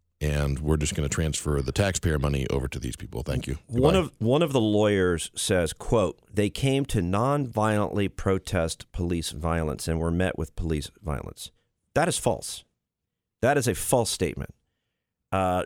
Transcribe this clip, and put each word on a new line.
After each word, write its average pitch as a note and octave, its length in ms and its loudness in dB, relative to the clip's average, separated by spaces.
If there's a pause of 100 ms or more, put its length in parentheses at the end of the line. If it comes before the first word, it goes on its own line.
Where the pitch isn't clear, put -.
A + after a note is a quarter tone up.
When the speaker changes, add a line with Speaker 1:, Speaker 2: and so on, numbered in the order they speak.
(220)
Speaker 1:
And D2 380 0
we're D2+ 180 2
just D2+ 180 -2
gonna D2 140 -2
transfer D2+ 520 -2
the B1+ 120 -4
taxpayer F#2 440 0
money C#2 320 0
over C2 200 -2
to C2+ 100 -8
these B1 160 -6
people. - 260 -10
Thank B1+ 260 -4
you. C2+ 200 -6
Speaker 2:
One B2+ 260 4
Speaker 1:
Goodbye. - 60 4
Speaker 2:
of, - 180 -2
one B2 240 2
of D#3 120 -2
the C3 80 4
lawyers G#2 720 4
says, F2 380 0
quote, - 460 0 (140)
"They G#2 160 2
came C3+ 360 0
to A2+ 160 0
nonviolently G#2+ 1120 0
protest F#2 800 -2
police F2 380 -2
violence D#2+ 580 -2
and E2 100 2
were E2 100 0
met F2 280 0
with - 180 -6
police D#2+ 340 -2 (140)
violence." - 480 -8 (440)
That D#3 120 2
is - 100 -2
false. - 460 -4 (800)
That C#3 160 4
is B2 100 0
a G2 80 0
false A#2+ 340 2
statement. - 460 -4 (800)
Uh, F#2 320 2